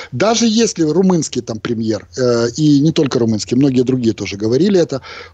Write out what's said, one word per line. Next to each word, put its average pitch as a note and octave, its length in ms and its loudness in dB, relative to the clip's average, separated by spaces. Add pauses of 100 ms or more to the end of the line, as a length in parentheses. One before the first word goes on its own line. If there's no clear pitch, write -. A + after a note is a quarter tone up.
(120)
даже G#3 340 0
если A3 360 0
румынский D#3+ 580 0
там A2+ 180 -8
премьер, A2 480 -4 (120)
э, A#2+ 400 2
и D3 220 4
не D#3 120 2
только C#3+ 260 0
румынский, A2+ 380 -2
многие B2+ 280 2
другие A#2+ 280 0
тоже G2+ 240 -10
говорили C#3 420 0
это, C#3+ 220 -2 (340)